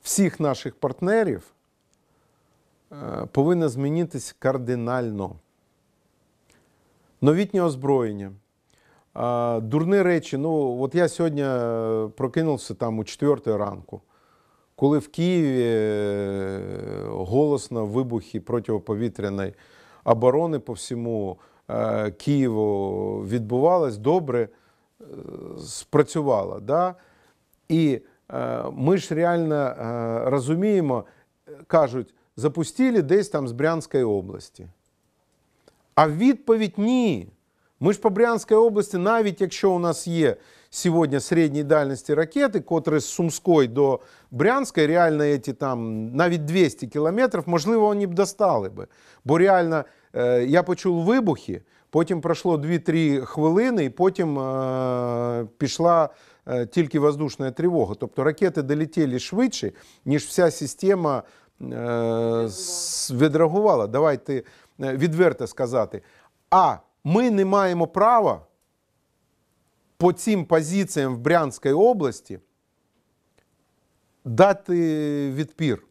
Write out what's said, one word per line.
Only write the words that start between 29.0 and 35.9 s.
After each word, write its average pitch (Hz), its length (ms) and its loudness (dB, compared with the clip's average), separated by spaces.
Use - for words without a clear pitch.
реально, 165 400 0
е, 117 760 -4
розуміємо, 151 720 0
кажуть, 131 460 0
запустили 170 680 0
десь 180 280 2
там 139 180 -4
з 117 40 -6
Брянської 147 520 0
області. 98 640 -6